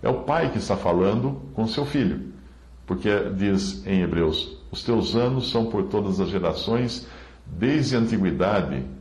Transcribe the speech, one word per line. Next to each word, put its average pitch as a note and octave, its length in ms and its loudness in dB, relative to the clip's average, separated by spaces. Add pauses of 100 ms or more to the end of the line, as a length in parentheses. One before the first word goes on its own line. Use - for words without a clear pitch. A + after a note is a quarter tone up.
é - 60 2
o - 140 -2
pai D3 260 0
que - 80 -4
está - 180 0
falando G#2+ 640 2 (140)
com A2 140 0
seu C#3+ 180 -2
filho. G2 480 0 (540)
Porque F#2 200 -2 (300)
diz G2 480 0
em G2 160 2
Hebreus: E2 560 0 (140)
"Os - 120 -10
teus A2+ 320 0
anos B2 360 0
são A2+ 160 2
por G#2 160 0
todas G2 360 0
as F2 100 2
gerações, G2 760 -2 (400)
desde B2+ 500 0
a A#2 40 4
antiguidade" F#2 840 0 (180)